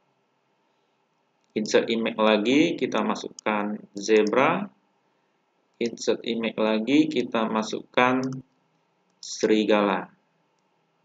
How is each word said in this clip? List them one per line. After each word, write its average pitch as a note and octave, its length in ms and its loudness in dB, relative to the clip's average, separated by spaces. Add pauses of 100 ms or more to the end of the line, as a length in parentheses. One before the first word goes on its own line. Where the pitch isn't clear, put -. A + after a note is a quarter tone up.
(1500)
Insert A2 400 0
image A2+ 240 -2
lagi, A2 640 2
kita A#2+ 240 -2
masukkan G#2 720 -6 (160)
zebra. A2 800 2 (1120)
Insert A#2 400 -2
image A2+ 320 -4
lagi, A2 560 2
kita A#2+ 400 -2
masukkan B2+ 720 0 (960)
serigala. G#2 880 0 (960)